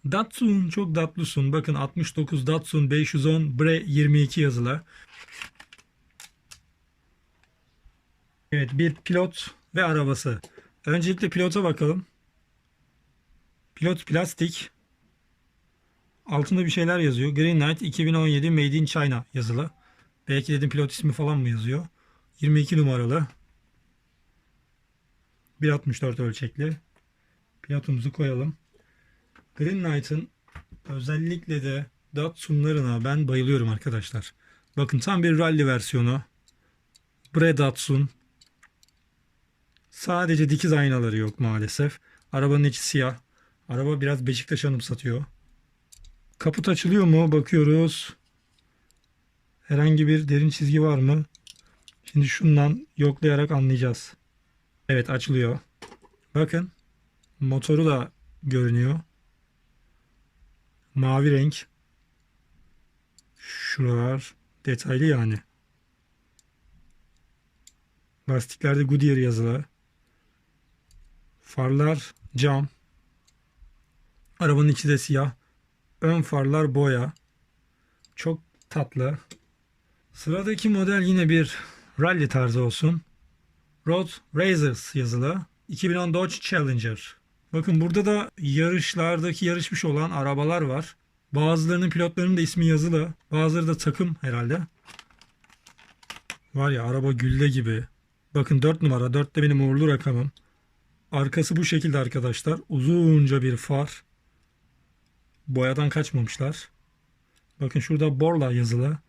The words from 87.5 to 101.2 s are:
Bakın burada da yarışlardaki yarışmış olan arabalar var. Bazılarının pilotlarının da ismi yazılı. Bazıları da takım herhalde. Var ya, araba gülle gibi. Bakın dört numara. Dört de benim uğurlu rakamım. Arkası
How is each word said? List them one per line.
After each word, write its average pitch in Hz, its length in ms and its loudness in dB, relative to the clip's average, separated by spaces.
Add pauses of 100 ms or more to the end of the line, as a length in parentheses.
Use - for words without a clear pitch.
Bakın 160 280 2
burada 175 240 0
da 208 320 0
yarışlardaki 165 1080 -2
yarışmış 175 400 -2
olan 156 260 0
arabalar 147 500 -2
var. 143 340 -4 (360)
Bazılarının 165 580 2
pilotlarının 175 480 0
da 165 40 2
ismi 165 240 2
yazılı. 160 480 2 (180)
Bazıları 160 360 0
da 160 100 0
takım 160 440 -2
herhalde. 127 460 -4 (1900)
Var 143 180 0
ya, 120 120 -2
araba 135 280 0
gülle 131 360 2
gibi. 117 380 0 (480)
Bakın 139 280 2
dört 160 200 2
numara. 123 320 0
Dört 143 220 -2
de 147 80 2
benim 143 180 4
uğurlu 139 260 2
rakamım. 135 440 0 (800)
Arkası 147 440 0